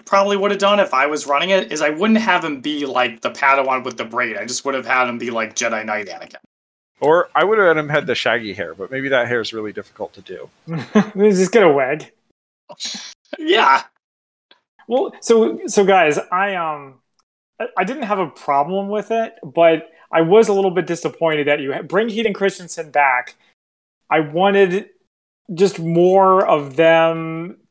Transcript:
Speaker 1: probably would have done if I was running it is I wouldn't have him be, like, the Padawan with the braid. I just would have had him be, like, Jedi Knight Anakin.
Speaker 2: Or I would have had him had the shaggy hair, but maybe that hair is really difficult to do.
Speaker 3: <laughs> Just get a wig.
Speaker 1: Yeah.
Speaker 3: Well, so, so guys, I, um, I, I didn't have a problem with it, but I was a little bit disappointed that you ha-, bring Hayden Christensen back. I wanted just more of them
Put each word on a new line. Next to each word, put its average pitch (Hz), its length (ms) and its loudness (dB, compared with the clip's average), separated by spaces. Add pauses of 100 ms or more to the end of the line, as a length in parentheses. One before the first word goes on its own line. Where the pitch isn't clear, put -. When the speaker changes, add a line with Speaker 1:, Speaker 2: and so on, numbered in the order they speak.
Speaker 1:
probably 202 320 2
would 202 140 0
have 196 80 -4
done 202 200 2
if 196 140 0
I 131 140 2
was 147 200 -6
running 151 220 0
it 190 220 0
is 151 100 -6
I 151 80 2
wouldn't 208 300 2
have 180 260 0
him 147 160 -8
be, 147 240 -6
like, 123 360 -2
the 120 100 -6
Padawan 131 520 0
with 123 140 -10
the 117 80 -6
braid. 113 320 -4
I 104 80 -8
just 123 200 -8
would 135 100 -2
have 127 100 -8
had 127 240 0
him 117 80 -6
be, 117 140 -8
like, 110 240 -6
Jedi 113 300 -4
Knight 107 220 -6
Anakin. - 280 -16 (640)
Speaker 2:
Or 170 340 4
I 151 120 2
would 214 120 0
have 202 100 4
had 160 100 4
him 151 120 -4
had 147 160 0
the 127 100 -2
shaggy 113 380 -2
hair, 87 220 -8
but 92 160 -12
maybe 135 180 -6
that 123 180 2
hair 120 140 -2
is 107 120 -10
really 107 200 -8
difficult 101 400 -12
to 98 80 -20
do. - 280 -16 (180)
Speaker 3:
<laughs> 165 100 -8 (380)
Just 190 360 2
get 226 120 4
a 165 80 6
wig. 139 400 -2 (1300)
Speaker 1:
Yeah. 311 440 2 (1040)
Speaker 3:
Well, 262 340 -2
so, 226 460 2
so 208 180 2
guys, 175 340 4 (120)
I, 190 240 -2
um, 147 400 -8 (640)
I, - 80 -8 (120)
I 185 40 0
didn't 262 200 -6
have 202 160 -2
a 180 80 -2
problem 160 640 -2
with 208 220 -6
it, 226 320 -4
but 165 460 2 (220)
I 165 100 2
was 202 280 6
a 202 40 2
little 196 180 0
bit 170 160 -2
disappointed 160 600 -4
that 147 120 2
you 135 140 -6
ha-, - 100 -8
bring 190 260 -2
Hayden 214 240 -2
Christensen 180 580 -6
back. 135 440 0 (760)
I 156 100 2
wanted 185 720 2 (640)
just 175 260 0
more 185 680 4
of 139 300 0
them 165 840 2 (140)